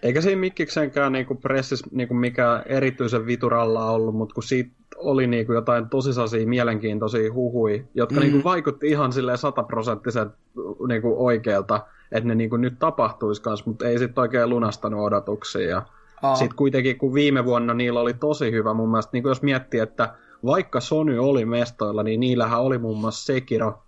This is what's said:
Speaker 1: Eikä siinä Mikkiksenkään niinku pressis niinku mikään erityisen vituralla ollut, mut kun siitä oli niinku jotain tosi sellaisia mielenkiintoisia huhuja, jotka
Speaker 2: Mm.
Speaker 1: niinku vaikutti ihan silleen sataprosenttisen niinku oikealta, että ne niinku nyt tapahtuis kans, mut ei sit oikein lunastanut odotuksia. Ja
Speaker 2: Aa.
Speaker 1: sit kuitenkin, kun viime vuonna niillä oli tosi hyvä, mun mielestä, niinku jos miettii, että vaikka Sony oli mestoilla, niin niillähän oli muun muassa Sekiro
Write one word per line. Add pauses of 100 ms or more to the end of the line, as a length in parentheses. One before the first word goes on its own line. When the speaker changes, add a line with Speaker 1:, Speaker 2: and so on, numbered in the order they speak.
Speaker 1:
Eikä
siinä
Mikkiksenkään
niinku
pressis
niinku
mikään
erityisen
vituralla
ollut,
mut
kun
siitä (240)
oli
niinku
jotain
tosi
sellaisia
mielenkiintoisia
huhuja, (100)
jotka
Speaker 2:
Mm.
Speaker 1:
niinku
vaikutti
ihan
silleen
sataprosenttisen (580)
niinku
oikealta, (260)
että
ne
niinku
nyt
tapahtuis
kans,
mut
ei
sit
oikein
lunastanut
odotuksia.
Ja (360)
Speaker 2:
Aa.
Speaker 1:
sit
kuitenkin,
kun
viime
vuonna
niillä
oli
tosi
hyvä,
mun
mielestä,
niinku
jos
miettii,
että (320)
vaikka
Sony
oli
mestoilla,
niin
niillähän
oli
muun
muassa
Sekiro